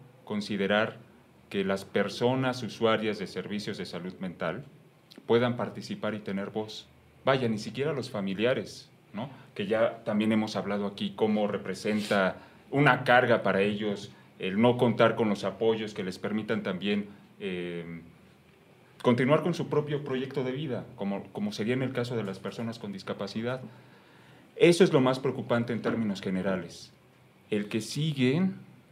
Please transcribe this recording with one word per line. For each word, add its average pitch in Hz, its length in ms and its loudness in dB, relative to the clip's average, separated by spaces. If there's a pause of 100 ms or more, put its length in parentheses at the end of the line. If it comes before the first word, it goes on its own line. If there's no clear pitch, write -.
(260)
considerar 104 720 0 (520)
que 98 140 0
las 95 220 -2
personas 123 800 0
usuarias 107 560 2
de 92 80 -6
servicios 101 500 -6
de 92 80 -6
salud 87 340 -8
mental 92 440 -6 (600)
puedan 120 320 4
participar 104 560 -6
y 107 60 -6
tener 98 320 -6
voz. 107 360 -8 (380)
Vaya, 127 220 4
ni 110 100 0
siquiera 127 360 -4
los 127 160 -6
familiares, 101 800 -2 (240)
¿no? 120 160 -8 (260)
Que 104 100 -4
ya 110 380 0
también 107 280 2
hemos 107 240 2
hablado 101 300 -2
aquí 101 300 -6
cómo 107 320 2
representa 101 880 0 (360)
una 135 320 4
carga 120 400 6
para 98 180 4
ellos 104 500 -2 (260)
el 98 240 0
no 120 160 6
contar 113 380 4
con 117 140 2
los 98 140 -2
apoyos 110 500 0
que 104 100 -6
les 92 160 -6
permitan 107 440 -2
también, 101 440 -2 (320)
eh, 87 640 -8 (1000)
continuar 135 400 4
con 175 120 0
su - 140 -6
propio 147 360 -2
proyecto 131 400 -4
de 127 80 -4
vida, 131 340 -6 (100)
como, 98 360 -4
como 104 200 -4
sería 110 220 -2
en 131 100 0
el 123 100 -4
caso 120 220 -4
de 110 80 -2
las 95 160 -6
personas 113 400 -8
con 101 140 -8
discapacidad. 110 680 -6 (920)
Eso 170 280 8
es 165 100 6
lo 139 80 8
más 131 180 4
preocupante 123 540 0
en 107 80 -2
términos 113 400 -2
generales, 92 720 -4 (560)
el 104 180 -2
que 113 140 -2
siguen, 151 720 2 (360)